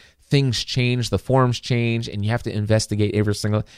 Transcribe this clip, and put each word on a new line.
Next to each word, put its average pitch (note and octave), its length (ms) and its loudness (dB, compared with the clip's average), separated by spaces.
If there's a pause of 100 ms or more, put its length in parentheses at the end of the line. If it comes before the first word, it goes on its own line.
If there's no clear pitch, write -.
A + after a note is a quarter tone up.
(280)
Things C3+ 340 2
change, B2 480 -2
the F#2+ 100 0
forms B2+ 400 2
change, A#2 500 -2
and G2+ 160 -6
you A2 60 0
have A#2 120 -2
to A2+ 100 -6
investigate G#2 600 0
every G#2 200 2
single, G#2+ 280 -2 (140)